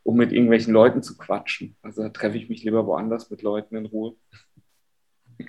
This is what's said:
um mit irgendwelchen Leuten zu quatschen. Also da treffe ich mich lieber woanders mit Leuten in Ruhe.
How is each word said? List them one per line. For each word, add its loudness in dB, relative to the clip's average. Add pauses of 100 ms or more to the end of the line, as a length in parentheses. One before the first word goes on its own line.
um 0
mit 2
irgendwelchen 4
Leuten 6
zu -12
quatschen. -8
Also -10
da -8
treffe -6
ich -10
mich -10
lieber 0
woanders -4
mit -14
Leuten -6
in -10
Ruhe. -8 (1300)